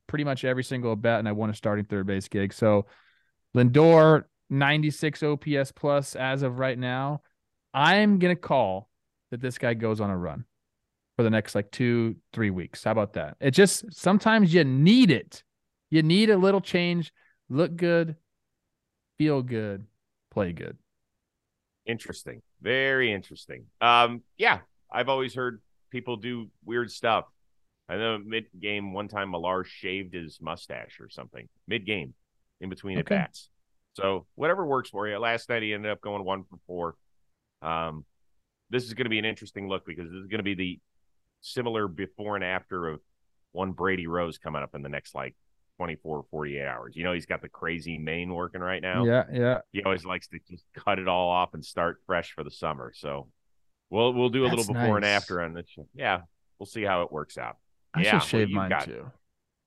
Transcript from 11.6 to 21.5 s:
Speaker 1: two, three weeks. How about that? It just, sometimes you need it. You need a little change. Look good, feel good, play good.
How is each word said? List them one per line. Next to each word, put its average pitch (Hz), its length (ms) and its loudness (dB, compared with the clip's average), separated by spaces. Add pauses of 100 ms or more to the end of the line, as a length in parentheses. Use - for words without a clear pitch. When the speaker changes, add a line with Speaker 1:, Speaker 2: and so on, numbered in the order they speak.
Speaker 1:
two, 117 460 0 (140)
three 107 200 0
weeks. 90 320 -8
How 113 80 2
about 107 220 0
that? 76 260 -6
It 135 100 2
just, 190 420 4
sometimes 202 640 4
you 175 100 8
need 165 460 8
it. - 340 0 (460)
You 156 140 4
need 196 260 6
a 202 80 6
little 190 240 4
change. 175 500 0 (380)
Look 165 260 0
good, 170 400 2 (1000)
feel 147 240 2
good, 107 460 -6 (420)
play 95 220 -2
good. 50 260 -12 (1120)